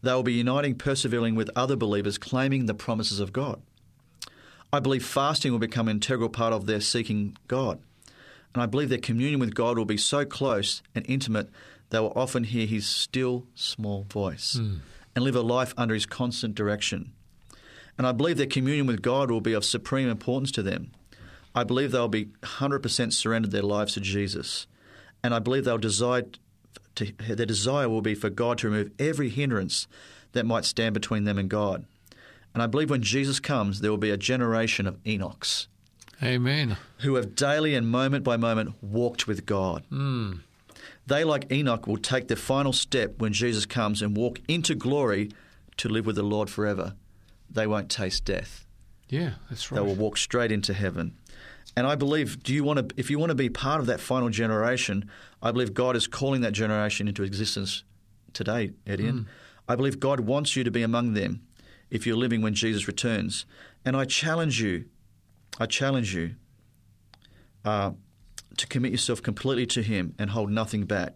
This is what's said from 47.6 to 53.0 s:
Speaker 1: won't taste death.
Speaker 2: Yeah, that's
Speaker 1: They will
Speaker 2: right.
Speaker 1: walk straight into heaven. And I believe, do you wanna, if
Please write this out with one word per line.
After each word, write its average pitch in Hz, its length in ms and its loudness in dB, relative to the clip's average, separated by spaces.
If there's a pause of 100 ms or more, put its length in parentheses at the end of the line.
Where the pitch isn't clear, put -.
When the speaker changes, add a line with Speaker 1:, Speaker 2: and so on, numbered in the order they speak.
Speaker 1:
won't 107 240 0
taste - 340 -2
death. - 420 -4 (420)
Speaker 2:
Yeah, 143 260 -2 (140)
that's - 200 -8
Speaker 1:
They 110 120 -2
will 101 80 2
Speaker 2:
right. 95 80 2
Speaker 1:
walk 104 200 0
straight 120 360 2
into 101 220 0
heaven. 92 420 -2 (640)
And 123 80 2
I 147 80 2
believe, 143 480 0
do 127 100 -2
you 143 120 2
wanna, 143 220 2 (100)
if 127 120 -4